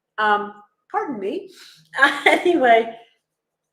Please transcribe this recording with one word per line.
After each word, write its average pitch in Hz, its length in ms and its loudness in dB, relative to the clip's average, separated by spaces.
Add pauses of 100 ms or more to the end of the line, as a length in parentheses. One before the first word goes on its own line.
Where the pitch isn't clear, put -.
(180)
Um, 208 360 -2 (360)
pardon 359 280 -6
me. 220 320 -10 (480)
<laughs> 294 280 0
Anyway, 254 680 2 (800)